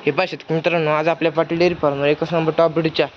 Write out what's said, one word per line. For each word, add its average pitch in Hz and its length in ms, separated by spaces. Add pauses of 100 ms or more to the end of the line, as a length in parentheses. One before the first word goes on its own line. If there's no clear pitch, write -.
हे 151 60
पहा 170 160
शेतकरी 160 280
मित्रांनो, 165 360
आज 151 180
आपल्या 160 240
पाटील 165 260
डेअरी 175 160
फार्मवर 143 340
एकच 160 240
नंबर 160 260
टॉप 165 160
ब्रीडच्या 160 320 (100)